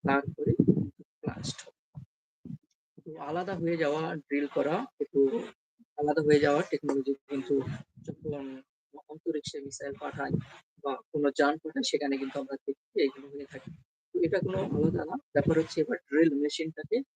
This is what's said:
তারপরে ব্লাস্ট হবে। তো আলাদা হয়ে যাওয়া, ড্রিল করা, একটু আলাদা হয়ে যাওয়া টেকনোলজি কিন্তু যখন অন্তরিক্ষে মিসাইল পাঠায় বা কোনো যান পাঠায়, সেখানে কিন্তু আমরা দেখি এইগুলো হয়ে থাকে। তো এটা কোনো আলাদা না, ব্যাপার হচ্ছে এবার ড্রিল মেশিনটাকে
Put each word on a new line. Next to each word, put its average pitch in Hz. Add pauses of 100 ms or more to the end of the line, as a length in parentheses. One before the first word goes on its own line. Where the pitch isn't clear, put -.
তারপরে 139 (680)
ব্লাস্ট -
হবে। - (1200)
তো 165 (200)
আলাদা 180
হয়ে 170
যাওয়া, 156 (120)
ড্রিল 143
করা, 143 (280)
একটু - (800)
আলাদা 151
হয়ে 147
যাওয়া 147 (100)
টেকনোলজি 139 (160)
কিন্তু 139 (500)
যখন - (640)
অন্তরিক্ষে 311
মিসাইল 139
পাঠায় 139 (480)
বা 139 (180)
কোনো 147 (100)
যান 147
পাঠায়, 160
সেখানে 143
কিন্তু 135
আমরা 135 (100)
দেখি - (180)
এইগুলো 139
হয়ে 143
থাকে। - (460)
তো - (100)
এটা 160
কোনো 190 (160)
আলাদা 160
না, - (180)
ব্যাপার 147
হচ্ছে 160
এবার - (100)
ড্রিল 156 (100)
মেশিনটাকে 156 (180)